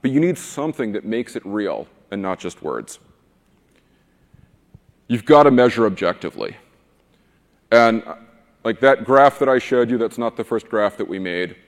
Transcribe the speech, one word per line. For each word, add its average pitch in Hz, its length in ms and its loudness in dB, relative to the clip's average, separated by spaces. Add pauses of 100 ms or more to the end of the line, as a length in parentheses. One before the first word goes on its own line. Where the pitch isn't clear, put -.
But 131 100 -4
you 139 80 0
need 170 180 -2
something 143 540 -8
that 101 120 -8
makes 117 300 -8
it 113 100 -12
real 98 440 -8 (240)
and 101 80 -8
not 92 180 -6
just - 240 -14
words. 58 360 -10 (2000)
You've 117 160 -4
got 147 200 6
to 143 60 8
measure 123 360 4
objectively. 87 720 -6 (1160)
And, 113 320 4
uh, - 120 -14 (460)
like, 113 180 -4
that 135 240 4
graph 135 340 4
that 135 100 0
I 127 100 2
showed 123 320 0
you, 123 60 -2
that's 113 220 -4
not 117 180 -6
the 113 80 -8
first - 240 -6
graph 104 300 -2
that 104 100 -8
we 98 100 -8
made. 90 380 -6 (120)